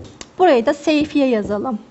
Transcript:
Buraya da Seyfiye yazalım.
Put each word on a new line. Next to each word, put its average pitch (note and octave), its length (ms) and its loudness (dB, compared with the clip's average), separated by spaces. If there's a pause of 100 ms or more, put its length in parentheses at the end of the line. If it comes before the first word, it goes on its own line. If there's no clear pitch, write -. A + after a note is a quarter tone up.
(380)
Buraya E4 280 4
da C#4+ 80 2
Seyfiye D4 520 0
yazalım. G#3+ 520 -2 (120)